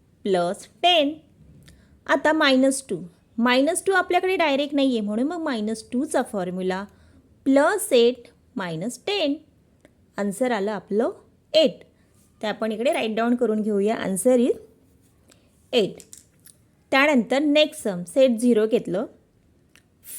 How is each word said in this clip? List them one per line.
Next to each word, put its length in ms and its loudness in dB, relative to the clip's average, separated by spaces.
प्लस 400 -2
टेन. 280 4
आता 260 2
मायनस 560 2
टू. 80 -6
मायनस 480 2
टू 80 0
आपल्याकडे 420 0
डायरेक्ट 400 0
नाही 220 2
आहे 40 -2
म्हणून 260 -2
मग 160 -6
मायनस 480 -4
टूचा 300 -2
फॉर्म्युला 520 -4
प्लस 480 2
एट 340 2
मायनस 520 -6
टेन. 280 -2
आन्सर 340 -2
आलं 200 -4
आपलं 400 -2
एट. 260 2
ते 60 -6
आपण 240 -4
इकडे 220 -2
राईट 220 -2
डाऊन 200 0
करून 260 0
घेऊया. 340 0
आन्सर 440 2
इज 180 2
एट. 280 0
त्यानंतर 480 2
नेक्स्ट 440 0
सम, 200 -6
सेट 360 2
झिरो 280 2
घेतलं. 380 -2